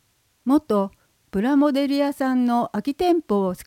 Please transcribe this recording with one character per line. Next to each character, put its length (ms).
元 460
プ 100
ラ 160
モ 160
デ 160
ル 80
屋 160
さ 200
ん 120
の 260
空 100
き 140
店 240
舗 260
を 80